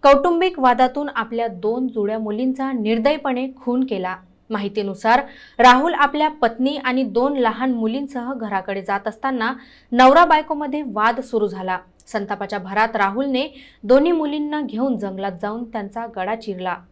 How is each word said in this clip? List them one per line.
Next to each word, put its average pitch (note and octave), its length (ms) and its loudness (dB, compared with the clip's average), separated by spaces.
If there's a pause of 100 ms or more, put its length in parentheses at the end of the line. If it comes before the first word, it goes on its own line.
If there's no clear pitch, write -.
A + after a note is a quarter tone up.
कौटुंबिक E4+ 560 4
वादातून B3+ 560 2
आपल्या A3+ 320 -4
दोन G#3+ 400 -4
जुळ्या A3 320 -4
मुलींचा C4 520 -4
निर्दयपणे B3+ 760 -2 (140)
खून B3+ 240 -2
केला. F#3 300 -6 (340)
माहितीनुसार G3+ 720 0 (400)
राहुल B3+ 340 8
आपल्या D4 360 2
पत्नी B3+ 480 -2
आणि C4 260 -2
दोन B3 340 0
लहान A#3+ 340 0
मुलींसह B3 640 -4
घराकडे G3+ 480 -6
जात G3 260 -4
असताना A#3+ 460 -4 (380)
नवरा C4 340 8
बायकोमध्ये D4+ 600 0
वाद A3+ 340 0
सुरू A3+ 280 -2
झाला. F#3 300 -4 (300)
संतापाच्या G3+ 520 -6
भरात G#3 360 0
राहुलने B3+ 520 0 (360)
दोन्ही C#4 280 6
मुलींना D4+ 500 -2
घेऊन A#3+ 360 -2
जंगलात G3 340 -6 (100)
जाऊन G#3+ 220 -6
त्यांचा A3+ 420 -8 (100)
गळा G3 200 -4
चिरला. F#3 400 -6 (160)